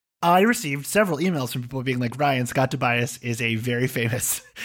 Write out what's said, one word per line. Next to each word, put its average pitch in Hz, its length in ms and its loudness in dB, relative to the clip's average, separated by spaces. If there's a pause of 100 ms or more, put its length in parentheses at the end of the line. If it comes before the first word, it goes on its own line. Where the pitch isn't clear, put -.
(220)
I 175 200 6
received 151 440 0
several 196 320 2
emails 156 340 0
from 127 120 -6
people 127 180 -8
being 127 160 -2
like, 123 220 -2
"Ryan, 135 260 2
Scott 131 240 0
Tobias 120 540 0
is 120 180 -4
a 113 140 0
very 123 320 -2
famous, 120 560 -2 (220)